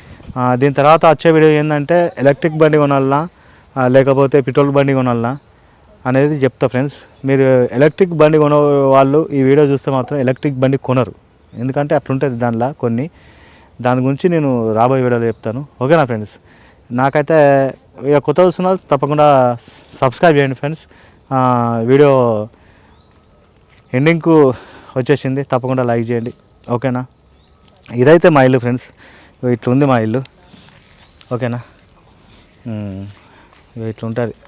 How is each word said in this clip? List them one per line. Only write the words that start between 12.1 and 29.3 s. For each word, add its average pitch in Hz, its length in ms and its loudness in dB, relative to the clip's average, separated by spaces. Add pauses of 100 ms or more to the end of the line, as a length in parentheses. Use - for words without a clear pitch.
దానిలో 120 340 -4
కొన్ని. 127 360 -6 (720)
దాని 127 200 0
గురించి 135 280 -2
నేను 131 440 -2
రాబోయే 127 300 2
వీడియోలో 120 240 0
చెప్తాను. 113 400 -8 (140)
ఓకేనా 147 240 2
ఫ్రెండ్స్? 107 300 -8 (560)
నాకైతే 139 460 0 (720)
ఇక 147 80 4
కొత్త 143 220 -2
చూస్తున్న 180 280 0
వాళ్ళు 185 140 -2 (100)
తప్పకుండా 139 640 2 (440)
సబ్స్క్రైబ్ 147 360 2
చేయండి 135 180 0
ఫ్రెండ్స్. 151 280 -10 (500)
ఆ, 135 40 0 (520)
వీడియో 139 220 4 (1800)
ఎండింగ్కు 156 600 2 (440)
వచ్చేసింది, 135 460 -4
తప్పకుండా 127 400 -4
లైక్ 117 280 -2
చేయండి. 117 220 -6 (380)
ఓకేనా? 123 340 -4 (880)
ఇదైతే 160 360 4
మా 143 140 4
ఇల్లు 131 160 2
ఫ్రెండ్స్, 123 260 -6 (600)